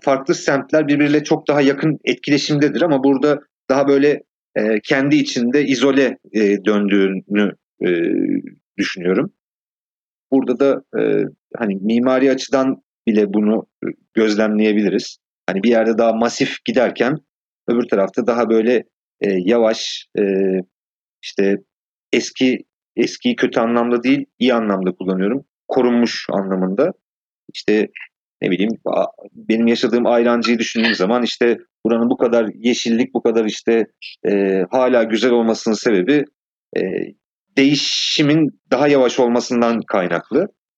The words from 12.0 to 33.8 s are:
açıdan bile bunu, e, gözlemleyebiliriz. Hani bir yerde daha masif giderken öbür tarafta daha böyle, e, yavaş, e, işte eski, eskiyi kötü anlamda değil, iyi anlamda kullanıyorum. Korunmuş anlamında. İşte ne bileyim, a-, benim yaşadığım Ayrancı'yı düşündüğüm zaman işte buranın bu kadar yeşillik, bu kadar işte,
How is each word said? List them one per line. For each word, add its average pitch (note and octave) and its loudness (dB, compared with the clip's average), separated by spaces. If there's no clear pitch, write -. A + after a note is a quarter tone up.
açıdan C3 -2
bile G#2 2
bunu, G#2+ 0
e, - -6
gözlemleyebiliriz. G#2+ 0
Hani F#2+ -4
bir A2+ 2
yerde A2+ 2
daha A2+ 2
masif A#2 -4
giderken A#2+ 0
öbür A#2+ 0
tarafta G2+ -2
daha A#2 0
böyle, A2+ 2
e, G#2 -2
yavaş, A2 -2
e, G#2 2
işte G2 -2
eski, B2 -2
eskiyi A#2+ -2
kötü B2+ -2
anlamda A#2+ 0
değil, C3+ 0
iyi B2+ 2
anlamda G2 -2
kullanıyorum. F#2+ -4
Korunmuş A#2+ 0
anlamında. G2 -2
İşte G#2+ -2
ne G2 -2
bileyim, F#2+ -2
a-, - -2
benim A2+ 0
yaşadığım A#2 0
Ayrancı'yı A#2 2
düşündüğüm A2+ -2
zaman A#2 0
işte A#2 0
buranın A#2 0
bu C3 -2
kadar A#2 2
yeşillik, A#2 -2
bu A#2 -2
kadar A2+ 2
işte, A2 -2